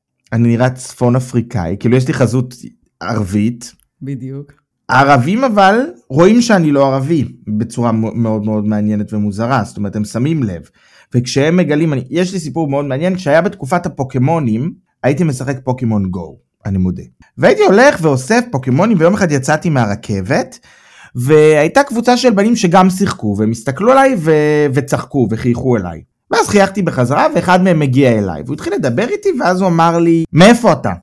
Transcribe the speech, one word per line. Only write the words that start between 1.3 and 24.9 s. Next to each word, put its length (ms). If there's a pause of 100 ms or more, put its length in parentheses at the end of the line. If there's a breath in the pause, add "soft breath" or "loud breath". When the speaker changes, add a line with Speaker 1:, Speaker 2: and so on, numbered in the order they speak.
Speaker 1:
כאילו 180
יש 100
לי 60
חזות 420 (440)
ערבית. 760 (280)
Speaker 2:
בדיוק. 500 (380)
Speaker 1:
הערבים 540
אבל 320 (340)
רואים 320
שאני 300
לא 220
ערבי, 320 (220)
בצורה 440
מ-, 320
מאוד 220
מאוד 220
מעניינת 460
ומוזרה, 500
זאת 140
אומרת, 180
הם 100
שמים 380
לב. 180 (540 soft breath)
וכשהם 420
מגלים, 360
אני, 160
יש 240
לי 60
סיפור 300
מאוד 160
מעניין, 300
כשהיה 260
בתקופת 440
הפוקימונים, 880 (300)
הייתי 200
משחק 400
פוקימון 460
גו, 280 (280)
אני 120
מודה. 260 (340 soft breath)
והייתי 240
הולך 400
ואוסף 400 (100)
פוקימונים, 480
ויום 140
אחד 180
יצאתי 380
מהרכבת, 880 (560 soft breath)
והייתה 680
קבוצה 340
של 140
בנים 240
שגם 340
שיחקו, 480
והם 140
הסתכלו 400
עליי 260
ו-, 140 (420)
וצחקו 580